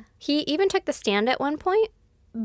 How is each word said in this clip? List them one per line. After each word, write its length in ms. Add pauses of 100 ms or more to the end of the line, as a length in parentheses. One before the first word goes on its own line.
(180)
He 240
even 260
took 160
the 80
stand 360
at 120
one 160
point, 340 (540)